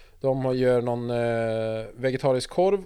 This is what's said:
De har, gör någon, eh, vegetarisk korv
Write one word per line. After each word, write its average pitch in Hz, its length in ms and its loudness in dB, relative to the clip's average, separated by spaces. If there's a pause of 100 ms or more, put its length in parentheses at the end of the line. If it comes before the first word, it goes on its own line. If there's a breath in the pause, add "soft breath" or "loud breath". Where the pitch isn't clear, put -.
(200 soft breath)
De 135 240 0
har, 131 100 2
gör 127 280 4
någon, 120 280 -2
eh, 113 840 -2
vegetarisk 127 560 0
korv 190 360 2